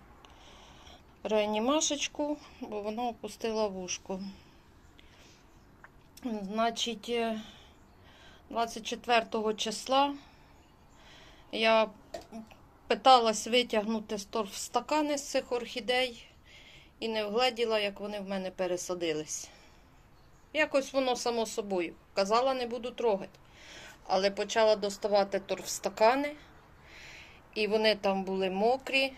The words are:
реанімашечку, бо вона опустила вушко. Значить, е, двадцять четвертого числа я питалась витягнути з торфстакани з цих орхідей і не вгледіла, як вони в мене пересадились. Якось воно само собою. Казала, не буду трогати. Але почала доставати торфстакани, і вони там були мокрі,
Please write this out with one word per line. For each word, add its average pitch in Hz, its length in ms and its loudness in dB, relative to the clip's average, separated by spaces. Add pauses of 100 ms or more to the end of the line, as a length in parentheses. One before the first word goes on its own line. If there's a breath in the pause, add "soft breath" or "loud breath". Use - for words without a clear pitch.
(1200 loud breath)
реанімашечку, 269 1120 0 (240 loud breath)
бо 214 200 -8
вона 214 220 -6
опустила 220 640 -4
вушко. 185 520 -8 (2000 loud breath)
Значить, 220 840 -2
е, 226 320 0 (1080 loud breath)
двадцять 226 360 -4
четвертого 226 680 0
числа 269 600 0 (1400 loud breath)
я 220 380 4 (1000)
питалась 233 600 6
витягнути 220 680 0
з 202 80 -10
торфстакани 277 920 -2
з - 120 -10
цих 262 220 -2
орхідей 240 760 -2 (720 loud breath)
і 226 80 -6
не 220 180 -2
вгледіла, 226 540 0
як 202 200 -2
вони 208 200 -6
в 190 100 -8
мене 190 220 -4
пересадились. 175 1000 -4 (1040 loud breath)
Якось 294 400 0
воно 262 220 2
само 233 300 -2
собою. 202 480 -4 (200)
Казала, 226 400 2
не 247 140 -4
буду 233 240 -8
трогати. 208 480 -2 (720 loud breath)
Але 190 200 4
почала 214 440 4
доставати 196 640 0
торфстакани, 220 960 0 (1200 loud breath)
і 214 120 2
вони 220 280 4
там 196 280 0
були 190 260 -2
мокрі, 262 680 2